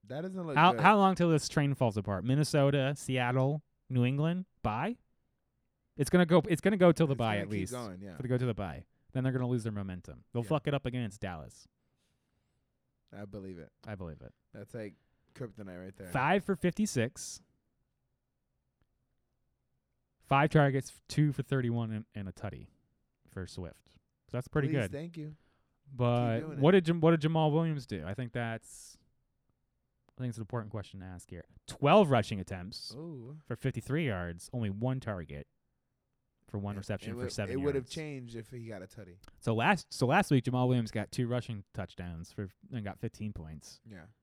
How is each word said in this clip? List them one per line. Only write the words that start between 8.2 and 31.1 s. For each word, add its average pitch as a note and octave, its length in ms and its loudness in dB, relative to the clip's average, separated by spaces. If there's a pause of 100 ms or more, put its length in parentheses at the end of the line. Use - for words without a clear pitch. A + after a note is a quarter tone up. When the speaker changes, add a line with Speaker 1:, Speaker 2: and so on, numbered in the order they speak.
Speaker 2:
go B2 80 2
to B2 80 0
the A#2 80 0
bye. F2+ 300 -8 (280)
Then C3 100 -2
they're C3 100 0
gonna B2+ 140 -2
lose A#2+ 160 0
their A2+ 100 -4
momentum. F#2 600 -10
They'll A#2+ 100 -2
Speaker 1:
Yeah. A2+ 60 -8
Speaker 2:
fuck D3+ 180 0
it C#3+ 80 0
up C3+ 100 -4
against A#2+ 360 -6
Dallas. D#2+ 480 -10 (1500)
Speaker 1:
I G2+ 100 -12
believe F#2+ 320 -12
it. D#2 120 -16 (160)
Speaker 2:
I G#2+ 80 -10
believe E2 260 -12
it. B1 140 -18 (180)
Speaker 1:
That's, G2+ 220 -16
like, G#2+ 200 -10 (400)
kryptonite G2+ 480 -14
right F#2+ 160 -14
there. F#2+ 100 -14
Speaker 2:
Five C#3+ 360 0
for G3 120 -2
fifty-six. - 880 -2 (2750)
Five C#3+ 240 4
targets, C3+ 420 4 (160)
two D3 240 2
for C3 100 -6
thirty-one A#2 500 -2
and, A2 120 -6 (100)
and G2 140 -8
a F#2 40 -10
tutty - 340 -12 (640)
for F#2 160 -8
Swift. - 360 -14 (460)
So - 100 -4
that's B2+ 100 -8
pretty D3 200 0
Speaker 1:
Please, D#3 40 0 (100)
Speaker 2:
good. F#2+ 100 -2
Speaker 1:
thank E3 240 -10
you. D3+ 180 -12 (600)
Speaker 2:
But A#2+ 440 2
Speaker 1:
Keep D#3 80 -4
doing C#3+ 140 -8
Speaker 2:
what D#3+ 140 8
Speaker 1:
it. G3 40 8
Speaker 2:
did F3+ 80 4
Jam-, E3+ 140 0
what D#3+ 120 6
did E3 80 4
Jamal D#3 320 2
Williams D#3 340 0
do? F#2 180 -6
I F#2 100 -4
think B2 180 -6
that's, - 680 -10 (1200)
I B2+ 40 -8
think B2 80 -2
it's A2 80 -10
an A2+ 40 -8
important G#2+ 300 -6
question G2 280 -10
to F#2 60 -12
ask F#2 240 -14